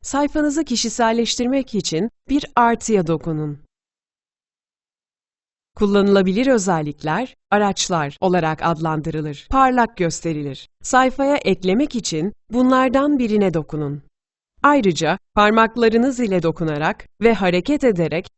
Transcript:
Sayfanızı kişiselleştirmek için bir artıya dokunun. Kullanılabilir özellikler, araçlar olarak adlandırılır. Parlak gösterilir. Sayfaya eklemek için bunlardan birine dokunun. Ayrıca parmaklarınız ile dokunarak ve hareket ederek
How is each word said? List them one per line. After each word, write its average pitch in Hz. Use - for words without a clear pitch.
Sayfanızı 294
kişiselleştirmek 233
için 185
bir 175
artıya 226
dokunun. 151
Kullanılabilir 202
özellikler, 175
araçlar 190
olarak 170
adlandırılır. 156
Parlak 254
gösterilir. 151
Sayfaya 269
eklemek 190
için 175
bunlardan 262
birine 208
dokunun. 147
Ayrıca 190
parmaklarınız 226
ile 190
dokunarak 160
ve 226
hareket 185
ederek 170